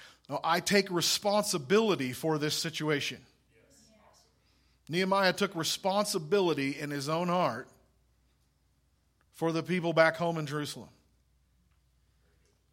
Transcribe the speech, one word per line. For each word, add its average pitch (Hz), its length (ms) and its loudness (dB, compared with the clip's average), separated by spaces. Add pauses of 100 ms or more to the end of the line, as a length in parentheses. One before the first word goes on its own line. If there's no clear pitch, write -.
(300)
No, 143 140 -6
I 170 160 2
take 196 320 2
responsibility 185 1200 0
for 156 260 -2
this 147 160 -2
situation. 151 680 -2 (1700)
Nehemiah 190 420 4
took 185 240 -2
responsibility 170 1200 0
in 147 120 -8
his 143 180 -6
own 170 220 -2
heart 147 400 0 (1600)
for 165 220 -2
the 160 100 -2
people 165 300 -2
back 160 240 6
home 170 200 -2
in 156 80 -4
Jerusalem. 143 440 -8 (1800)